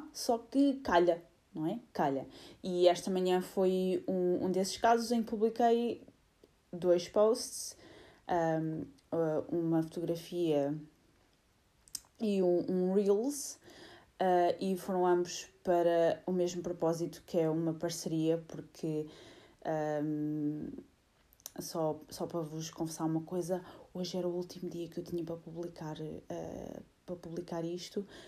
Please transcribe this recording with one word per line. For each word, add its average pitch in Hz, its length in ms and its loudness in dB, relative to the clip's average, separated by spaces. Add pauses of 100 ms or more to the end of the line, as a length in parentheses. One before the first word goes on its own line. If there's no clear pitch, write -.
(120)
só - 260 0
que 269 460 2
calha, 175 400 4 (300)
não 160 140 -2
é? 220 120 -4 (140)
Calha. 139 340 0 (340)
E 180 260 4
esta 175 220 4
manhã 185 320 2
foi 185 640 0
um, 180 380 0
um 185 60 2
desses 190 260 0
casos 233 340 2
em 233 120 2
que - 60 -10
publiquei 233 760 2 (640)
dois 175 360 2
posts, - 720 0 (500)
ahm, 160 560 0 (280)
ah, 160 380 0
uma 165 340 2
fotografia 165 920 0 (1400)
e 202 220 2
um, 175 280 4
um 185 240 2
Reels, 208 640 2 (600)
ah, 180 400 4
e 190 180 0
foram 180 280 0
ambos 175 400 2 (180)
para 170 600 4
o 185 60 -2
mesmo 175 300 0
propósito, 165 640 -2
que 180 140 0
é 160 100 4
uma 160 240 0
parceria, 160 720 -2
porque, 156 580 -6 (600)
ahm, 151 1040 -2 (880)
só, 156 400 -2 (100)
só - 160 -8
para 170 160 -4
vos 160 300 -8
confessar 160 340 -4
uma 160 160 0
coisa, 180 400 -4 (320)
hoje 180 240 -6
era 175 100 0
o 175 80 -2
último 175 340 -8
dia 170 180 -8
que 165 120 -12
eu 165 40 -6
tinha 170 200 -6
para 165 140 -6
publicar, 165 600 -10 (320)
ah, 165 520 -10 (240)
para 180 100 -8
publicar 170 500 -8
isto, 180 400 -8 (220)